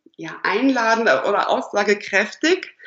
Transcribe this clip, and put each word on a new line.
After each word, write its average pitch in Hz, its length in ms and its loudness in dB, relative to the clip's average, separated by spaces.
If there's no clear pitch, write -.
ja, 165 280 -14
einladend 226 640 2
oder 196 220 0
aussagekräftig, 208 1160 -2